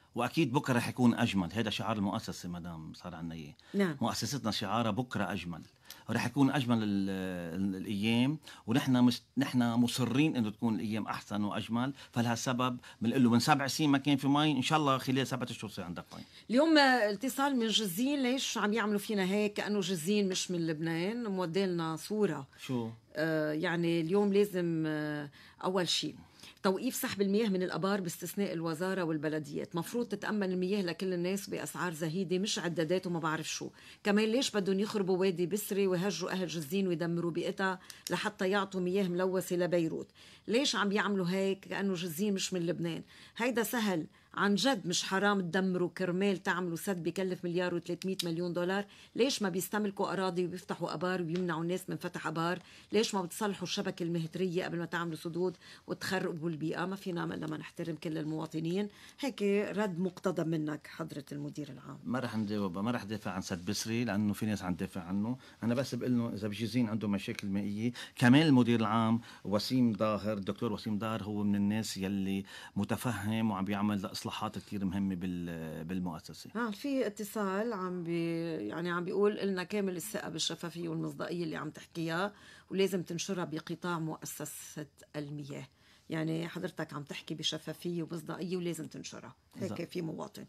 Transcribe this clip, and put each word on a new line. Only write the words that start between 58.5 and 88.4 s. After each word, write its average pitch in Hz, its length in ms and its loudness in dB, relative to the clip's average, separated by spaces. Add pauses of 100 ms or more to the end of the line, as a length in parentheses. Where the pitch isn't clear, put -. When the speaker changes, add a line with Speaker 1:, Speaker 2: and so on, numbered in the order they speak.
Speaker 2:
هيك 254 220 -4 (340)
رد 196 240 0
مقتضب 175 460 0
منك 156 400 -2
حضرة 151 460 -8
المدير 143 360 -8
العام. 131 360 -14
Speaker 1:
ما 117 140 -2
رح 117 180 -4
نجاوب، 101 420 0
ما 104 120 0
رح 110 140 -2
دافع 104 260 -6
عن 92 100 -4
سد 90 240 -6
بسري 110 400 -2
لأنه 104 280 2
في 107 140 -2
ناس 104 160 0
عم 90 120 -2
تدافع 92 280 -4
عنه. 101 340 -2 (260)
أنا 117 120 2
بس 127 200 -2
بقول 120 180 0
إنه 117 220 2
إذا 101 140 -4
بجيزين 110 400 0
عنده 107 200 -2
مشاكل 101 400 -2
مائية، 104 440 -2 (240)
كمان 131 300 10
المدير 120 340 8
العام 113 400 4 (240)
وسيم 117 480 2
ظاهر، 104 400 0
الدكتور 101 400 -2
وسيم 104 260 -2
ظاهر 110 240 -2
هو 104 200 -2
من 104 120 4
الناس 101 420 2
يلي 98 480 0 (320)
متفهم 110 720 0
وعم 95 140 0
بيعمل 101 420 0 (140)
إصلاحات 107 380 -6
كتير 98 260 -6
مهمة 98 300 0
بال-، 85 720 -6
بالمؤسسة. 87 720 -6
Speaker 2:
آه، 233 140 -2
في 262 360 -2
اتصال 208 640 -2
عم 180 320 -4
بي-، 165 640 -2
يعني 170 220 -4
عم 175 140 0
بيقول: 208 340 2
"إلنا 190 260 -2
كامل 196 320 -2
الثقة 160 320 -6
بالشفافية 165 600 -4
والمصداقية 160 560 -4
اللي 156 120 -4
عم 151 140 -6
تحكيها، 170 640 -4 (380)
ولازم 190 320 2
تنشرها 175 420 -4
بقطاع 160 540 -4
مؤسسة - 880 -8 (300)
المياه." 143 480 -8 (460)
يعني 160 380 -2
حضرتك 165 460 -6
عم 147 80 -6
تحكي - 320 -10
بشفافية 160 680 -4
ومصداقية 165 540 -6